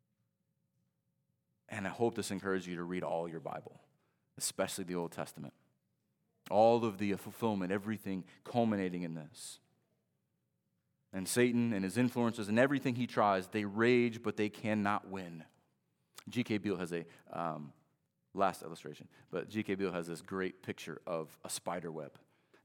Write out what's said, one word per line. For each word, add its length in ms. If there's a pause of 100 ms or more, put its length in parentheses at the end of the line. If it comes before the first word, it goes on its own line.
(1700)
And 180
I 40
hope 240
this 160
encourages 360
you 100
to 60
read 200
all 260
your 120
Bible, 380 (600)
especially 460
the 100
Old 180
Testament. 400 (1000)
All 320
of 140
the 180
fulfillment, 580
everything 520 (180)
culminating 600
in 100
this. 460 (1500)
And 160
Satan 460
and 100
his 140
influences 500
and 100
everything 360
he 120
tries, 420
they 180
rage, 560
but 160
they 100
cannot 600
win. 360 (840)
G 120
K 140
Beale 220
has 160
a, 100 (280)
um, 420 (580)
last 300
illustration, 460 (220)
but 200
G 120
K 120
Beale 180
has 140
this 160
great 400
picture 440
of 380
a 60
spider 420
web, 200 (520)